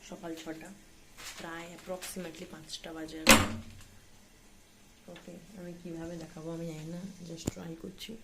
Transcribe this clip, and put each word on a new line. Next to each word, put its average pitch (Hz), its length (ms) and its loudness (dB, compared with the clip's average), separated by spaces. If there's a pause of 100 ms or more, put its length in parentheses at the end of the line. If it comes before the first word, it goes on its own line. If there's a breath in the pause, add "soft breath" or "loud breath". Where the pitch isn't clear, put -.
সকাল 175 220 -6 (120)
ছটা, 160 260 -6 (680)
প্রায় 170 280 -4 (100)
approximately 180 760 -4
পাঁচটা 156 440 -8
বাজে 156 260 -4
এখন। 160 280 12 (1600)
ওকে, 170 200 -12 (260)
আমি 175 120 -6 (120)
কিভাবে 165 300 -4 (100)
দেখাবো 160 320 -6
আমি 165 160 -2
জানি 156 240 -4
না, 175 60 -4 (260)
just 165 260 -4
ট্রাই 170 200 -6 (100)
করছি। 190 280 -8 (120)